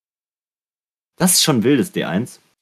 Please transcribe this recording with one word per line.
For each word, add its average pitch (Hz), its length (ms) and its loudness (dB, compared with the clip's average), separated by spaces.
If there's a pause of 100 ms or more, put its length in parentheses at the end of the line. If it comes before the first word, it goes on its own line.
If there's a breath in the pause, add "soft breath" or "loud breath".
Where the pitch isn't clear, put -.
(1200)
Das 180 160 0
ist - 100 2
schon 123 200 0
wildes 123 280 0
D 64 140 -6
eins. 90 340 -6 (220)